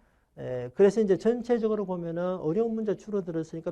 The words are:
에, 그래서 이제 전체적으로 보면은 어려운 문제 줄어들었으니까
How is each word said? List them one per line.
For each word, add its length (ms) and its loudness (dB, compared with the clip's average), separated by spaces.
에, 380 -8
그래서 260 6
이제 160 4
전체적으로 680 0
보면은 520 -4
어려운 380 0
문제 200 -2
줄어들었으니까 760 -6